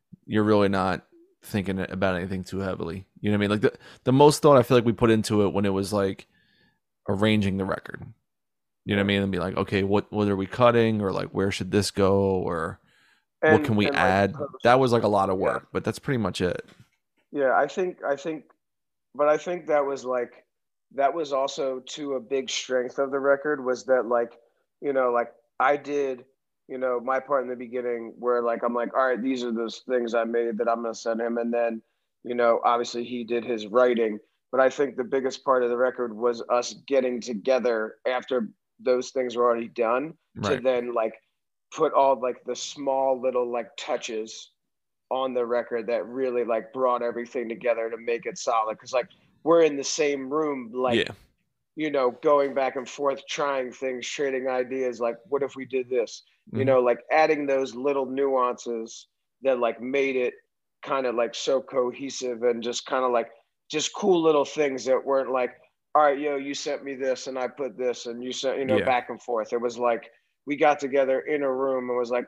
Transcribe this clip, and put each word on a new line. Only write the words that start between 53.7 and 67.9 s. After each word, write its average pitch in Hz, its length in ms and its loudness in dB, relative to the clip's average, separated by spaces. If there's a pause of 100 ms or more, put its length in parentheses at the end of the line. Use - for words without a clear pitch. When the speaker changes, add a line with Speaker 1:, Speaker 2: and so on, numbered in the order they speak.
Speaker 2:
things, 127 360 -6
trading 131 400 -2
ideas. 127 520 -2
Like, 117 160 -2 (120)
what 139 140 0
if 131 140 -6
we 131 100 -10
did 123 220 -4
this? 123 340 -2 (300)
You 110 80 -4
Speaker 1:
Mm-hmm. 117 80 0
Speaker 2:
know, 131 120 6
like, 120 200 2 (100)
adding 151 360 4
those 135 280 0
little 135 320 -2
nuances 123 1000 -2 (340)
that, 127 160 2
like, 113 220 -2
made 135 360 0
it 123 180 0 (480)
kinda, 135 300 -2
like, 117 220 0
so 135 280 0
cohesive 123 800 -4
and 117 200 2
just 117 240 -6
kinda, 131 220 0
like, 117 220 0 (400)
just 151 240 -4
cool 185 260 2
little 151 240 4
things 135 400 -2
that 127 200 2
weren't 131 260 0
like, 127 220 -2 (420)
"All 151 80 6
right, 143 160 4
yo, 143 180 -2
you 139 180 -6
sent 139 300 -6
me 139 100 -8
this 131 340 -4
and 131 100 -6
I 127 100 -2
put 123 300 -8
this 123 280 -4